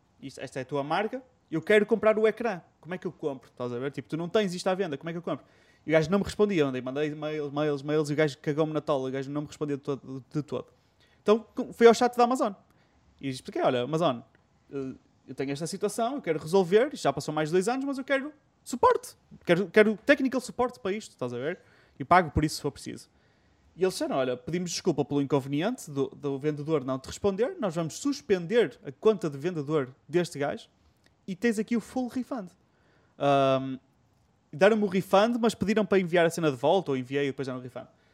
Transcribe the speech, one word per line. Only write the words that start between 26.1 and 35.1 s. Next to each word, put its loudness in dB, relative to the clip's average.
vendedor -2
não -4
te -14
responder, -2
nós -4
vamos -4
suspender 0
a -10
conta 2
de -6
vendedor -2
deste 0
gajo -4
e -8
tens 0
aqui -2
o 0
full -6
refund." -8
Ahm, 2
deram-me 4
o 2
refund, 2